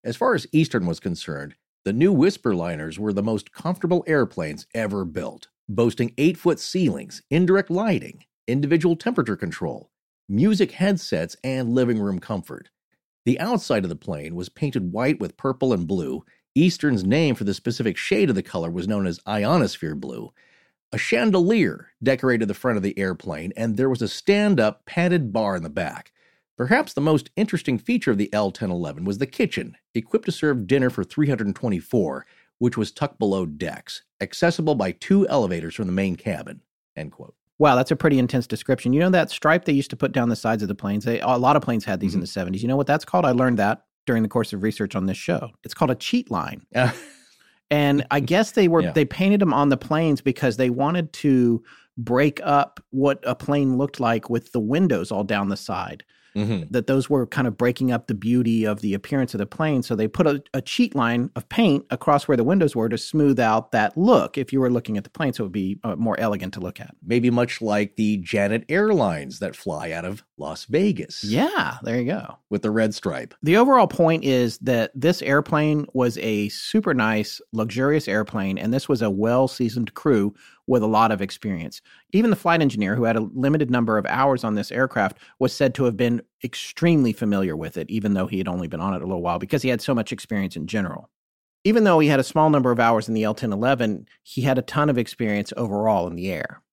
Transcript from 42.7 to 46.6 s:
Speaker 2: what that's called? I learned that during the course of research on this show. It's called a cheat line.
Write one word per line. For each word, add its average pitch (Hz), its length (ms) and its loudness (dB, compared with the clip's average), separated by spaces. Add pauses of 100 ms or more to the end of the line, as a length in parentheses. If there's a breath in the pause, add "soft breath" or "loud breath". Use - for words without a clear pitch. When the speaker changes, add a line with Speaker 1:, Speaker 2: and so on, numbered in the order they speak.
Speaker 2:
what 139 80 0
that's 151 180 0
called? 175 220 2
I 127 60 4
learned 123 260 2
that 104 260 0 (220)
during 113 160 2
the 107 80 0
course 110 240 -2
of 95 80 -4
research 107 340 -2
on 95 100 -2
this 92 120 -2
show. 127 320 -4 (120)
It's - 120 -16
called 139 160 0
a 123 60 0
cheat - 340 -4
line. 85 400 -6